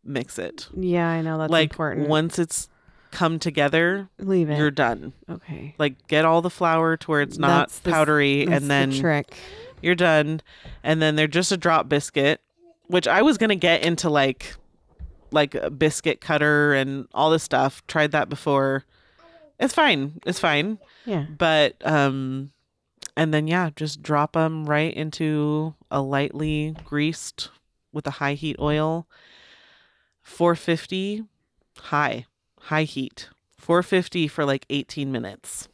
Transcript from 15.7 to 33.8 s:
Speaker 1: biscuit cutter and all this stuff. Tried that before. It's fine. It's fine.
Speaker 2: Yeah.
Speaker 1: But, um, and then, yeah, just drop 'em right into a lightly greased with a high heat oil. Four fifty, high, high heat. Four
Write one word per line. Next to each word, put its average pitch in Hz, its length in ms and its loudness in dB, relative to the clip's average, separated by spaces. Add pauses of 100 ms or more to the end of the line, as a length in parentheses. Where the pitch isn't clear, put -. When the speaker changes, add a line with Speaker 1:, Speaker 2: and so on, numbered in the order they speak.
Speaker 1:
biscuit 151 520 0
cutter 147 500 2
and 135 400 -2
all 151 180 2
this 160 120 4
stuff. 131 440 0
Tried 151 260 0
that 143 180 0
before. 135 540 0 (760)
It's 254 140 0
fine. 165 500 2
It's 180 140 -4
fine. 170 400 0 (260)
Speaker 2:
Yeah. 175 220 -4 (100)
Speaker 1:
But, 156 380 2 (100)
um, 135 680 0 (600)
and 156 200 0
then, 151 120 0
yeah, 170 300 0
just 151 260 -8
drop 151 360 0
'em 160 260 -2
right 151 300 0
into 151 800 -2 (160)
a 139 100 0
lightly 151 720 -2 (100)
greased - 680 -4 (420)
with 151 140 -6
a 139 60 -6
high 143 220 -4
heat 147 240 -8
oil. 156 480 -2 (1160)
Four 170 320 2
fifty, 190 680 -4 (540)
high, 147 480 -2 (340)
high 156 240 -2
heat. - 440 -10 (280)
Four 175 260 0